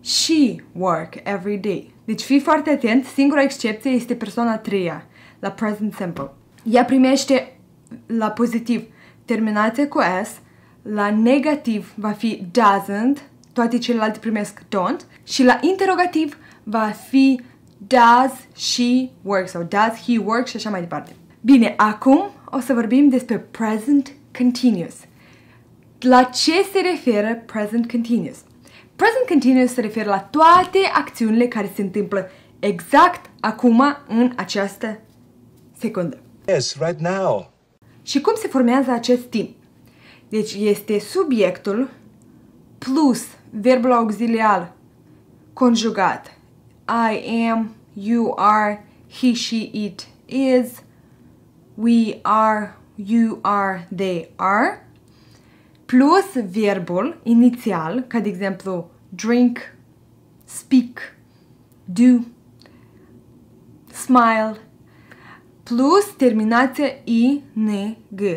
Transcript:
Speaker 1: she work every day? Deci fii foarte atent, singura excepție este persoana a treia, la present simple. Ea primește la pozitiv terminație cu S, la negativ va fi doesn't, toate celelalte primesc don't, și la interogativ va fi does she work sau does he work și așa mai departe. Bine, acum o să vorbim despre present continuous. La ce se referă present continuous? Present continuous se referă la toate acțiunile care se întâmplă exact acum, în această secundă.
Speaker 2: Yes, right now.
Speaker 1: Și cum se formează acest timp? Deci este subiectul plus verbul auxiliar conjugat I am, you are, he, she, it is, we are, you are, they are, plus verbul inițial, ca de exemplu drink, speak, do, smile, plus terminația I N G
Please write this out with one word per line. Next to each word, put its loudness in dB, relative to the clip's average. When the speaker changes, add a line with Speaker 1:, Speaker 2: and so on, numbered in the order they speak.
Speaker 1:
she 0
work -4
every -6
day? -6
Deci -6
fii 2
foarte 0
atent, 2
singura 2
excepție -4
este -2
persoana -4
a -4
treia, -6
la -8
present -6
simple. -10
Ea 6
primește 2
la -4
pozitiv -4
terminație -2
cu -2
S, -14
la -4
negativ 0
va -6
fi -6
doesn't, 0
toate -2
celelalte -2
primesc -6
don't, -4
și -2
la 6
interogativ 0
va -4
fi 4
does 6
she 0
work -2
sau -8
does -2
he 0
work -2
și -12
așa -8
mai -4
departe. -10
Bine, 6
acum 2
o -4
să -2
vorbim 4
despre 0
present -2
continuous. 0
La 6
ce 0
se 2
referă -2
present -4
continuous? -4
Present 2
continuous 4
se -4
referă -6
la 0
toate 4
acțiunile 0
care -6
se -6
întâmplă -4
exact 2
acum, 2
în 2
această -6
secundă. -6
Speaker 2:
Yes, -2
right -4
now. -4
Speaker 1:
Și -4
cum 0
se -8
formează 2
acest 0
timp? -6
Deci -4
este -2
subiectul -2
plus 0
verbul 2
auxiliar 0
conjugat 0
I -2
am, -4
you -2
are, 2
he, 0
she, -6
it -8
is, 0
we 0
are, 0
you 0
are, -2
they -6
are, -2
plus 4
verbul -4
inițial, 2
ca -6
de -4
exemplu -8
drink, 0
speak, 0
do, 4
smile, 2
plus 2
terminația 2
I 2
N -4
G -12